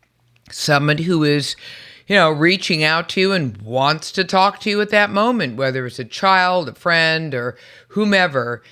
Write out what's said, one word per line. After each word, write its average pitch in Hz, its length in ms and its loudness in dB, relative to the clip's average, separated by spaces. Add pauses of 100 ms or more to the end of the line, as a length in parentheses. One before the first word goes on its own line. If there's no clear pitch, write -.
(500)
someone 147 480 0
who 165 240 0
is, 147 320 0 (520)
you 202 100 0
know, 165 140 6
reaching 165 520 0
out 165 280 0
to 190 100 -2
you 190 120 2
and 139 260 -2
wants 131 540 -2
to 190 120 -2
talk 196 360 2
to 214 100 -4
you 202 100 0
at 208 100 -2
that 208 200 2
moment, 202 460 0
whether 131 300 -2
it's 120 120 -10
a 131 60 -8
child, 180 640 0
a - 40 -18
friend, 160 600 0
or 120 240 -6 (300)
whomever. 170 840 0